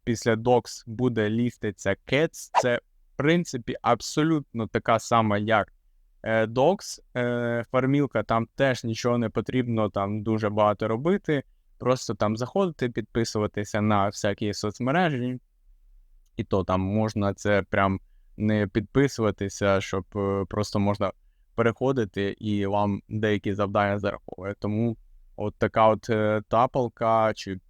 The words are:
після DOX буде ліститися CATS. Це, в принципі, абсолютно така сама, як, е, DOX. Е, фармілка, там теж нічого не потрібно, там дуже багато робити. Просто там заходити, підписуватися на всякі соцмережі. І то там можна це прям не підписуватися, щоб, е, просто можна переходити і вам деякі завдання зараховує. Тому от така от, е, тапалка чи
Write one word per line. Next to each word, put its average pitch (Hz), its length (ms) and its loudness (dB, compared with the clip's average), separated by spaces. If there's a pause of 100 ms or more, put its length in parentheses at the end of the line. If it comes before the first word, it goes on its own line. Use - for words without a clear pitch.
після 117 300 0
DOX 120 520 0
буде 113 440 0
ліститися 110 640 -2 (100)
CATS. - 440 -2 (120)
Це, 120 140 2
в - 400 -16
принципі, 143 640 0
абсолютно 139 840 0
така 113 320 0
сама, 110 400 2
як, 104 340 0 (500)
е, 113 240 0
DOX. 131 540 0 (160)
Е, 120 540 -2
фармілка, 131 520 2
там 113 320 0
теж 135 300 0
нічого 120 340 0
не 117 100 0
потрібно, 113 640 0
там 101 320 -2
дуже 110 280 0
багато 104 380 2
робити. 147 540 0 (360)
Просто 123 360 -2
там 107 220 0
заходити, 139 520 -2
підписуватися 107 920 -2
на 104 260 4
всякі 101 480 -2
соцмережі. 127 880 -2 (960)
І 104 80 -4
то 95 200 0
там 92 160 2
можна 101 540 0
це 101 280 2
прям 98 380 0 (360)
не 107 300 0
підписуватися, 101 1160 0
щоб, 98 240 -6 (120)
е, 98 320 0
просто 104 300 -4
можна 101 340 0 (420)
переходити 113 840 0
і 101 280 -2
вам 101 420 0
деякі 107 460 -2
завдання 101 440 0
зараховує. 101 600 -8
Тому 110 380 -2 (400)
от 104 220 -6
така 110 300 4
от, 107 220 0
е, 107 380 0
тапалка 113 880 0
чи 95 360 -10